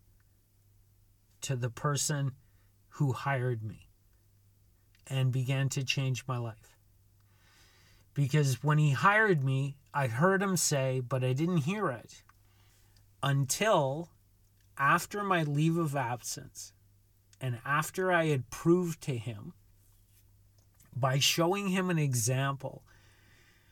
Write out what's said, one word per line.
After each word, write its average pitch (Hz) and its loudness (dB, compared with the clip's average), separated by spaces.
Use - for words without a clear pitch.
to 135 -4
the 123 -2
person 139 -2
who 135 0
hired 123 -2
me 104 -14
and 131 0
began 131 0
to 143 -4
change 131 -2
my 127 -4
life. 117 -10
Because 143 0
when 151 4
he 151 4
hired 196 4
me, 135 -2
I 139 -2
heard 180 2
him 196 0
say, 131 0
but 123 -4
I 127 0
didn't 165 0
hear 180 0
it - -12
until 143 0
after 170 2
my 185 2
leave 156 2
of 151 0
absence - -8
and 123 -6
after 160 0
I 165 4
had 139 -2
proved 170 0
to 131 -4
him 113 -10
by 131 0
showing 185 2
him 185 0
an 170 0
example 135 -2